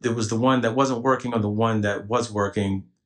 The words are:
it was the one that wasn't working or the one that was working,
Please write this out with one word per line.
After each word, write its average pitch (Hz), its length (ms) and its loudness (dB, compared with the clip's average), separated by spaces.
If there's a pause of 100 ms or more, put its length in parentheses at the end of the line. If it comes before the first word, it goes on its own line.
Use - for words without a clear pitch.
it 117 140 0
was 110 120 -2
the 113 80 -2
one 127 260 4
that 117 120 0
wasn't 131 280 0
working 127 300 0
or 117 60 0
the 104 100 0
one 107 340 0
that 101 260 -2
was 113 240 -2
working, 98 560 -2 (180)